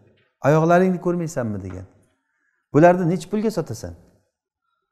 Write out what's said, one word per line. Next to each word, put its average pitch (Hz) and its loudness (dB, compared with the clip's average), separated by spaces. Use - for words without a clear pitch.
"Oyoqlaringni 170 2
ko'rmaysanmi?" 156 -4
degan. 92 -14
"Bularni 175 6
nechi 175 -4
pulga 214 -4
sotasan? 113 -10